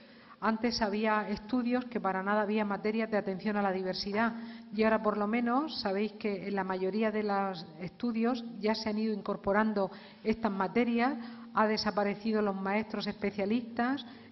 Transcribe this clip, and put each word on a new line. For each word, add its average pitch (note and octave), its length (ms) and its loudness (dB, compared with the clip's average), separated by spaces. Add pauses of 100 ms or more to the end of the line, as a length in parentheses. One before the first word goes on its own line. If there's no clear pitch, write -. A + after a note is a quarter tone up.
(400)
Antes A3+ 420 0
había G#3+ 460 2
estudios B3 580 0
que G#3+ 140 -4
para F#3+ 240 0
nada G#3 200 2
había G#3+ 200 2
materias G#3+ 480 0
de G#3+ 60 2
atención G3 400 -2
a G#3 40 2
la G3 120 2
diversidad G3 600 0 (400)
y G#3+ 100 2
ahora A3 200 4
por G#3 140 2
lo G#3 100 2
menos A#3+ 540 0
sabéis G3+ 320 0
que G3 340 -4
en G3 80 -2
la F#3+ 80 2
mayoría F#3+ 480 0
de G#3+ 120 0
los G3 420 0 (160)
estudios A#3 640 -2 (140)
ya G#3 140 2
se A3 160 -4
han G#3+ 100 0
ido A3 140 0
incorporando G3+ 800 2 (320)
estas A3 280 2
materias, A#3 680 2 (360)
ha G#3+ 140 6
desaparecido G#3 760 2
los G3 140 2
maestros G3+ 520 -2
especialistas G#3 1000 -2 (260)